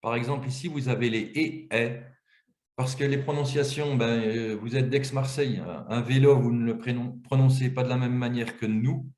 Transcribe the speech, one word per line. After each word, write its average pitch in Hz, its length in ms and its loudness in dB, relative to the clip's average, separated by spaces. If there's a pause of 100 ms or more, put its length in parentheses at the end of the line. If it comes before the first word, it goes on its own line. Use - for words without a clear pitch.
Par 117 140 -4
exemple, 131 340 -2
ici, 135 200 -6
vous 143 200 -4
avez 120 220 0
les 110 80 0
et, - 540 -4
et, 117 280 0 (760)
parce 131 200 -2
que 143 80 -4
les 139 140 2
prononciations, 143 760 -2
ben, 117 240 2
euh, 110 400 -2
vous 117 160 -6
êtes 131 140 2
d'Aix-Marseille, 131 760 -2
un, 82 220 -10
un 113 120 -2
vélo, 135 380 6
vous 120 140 2
ne 120 120 2
le 113 120 0
prénom-, 123 460 -6
prononcez 131 480 4
pas 131 140 -2
de 123 40 -2
la 123 80 0
même 123 200 0
manière 120 400 -2
que 113 100 -6
nous. 110 520 0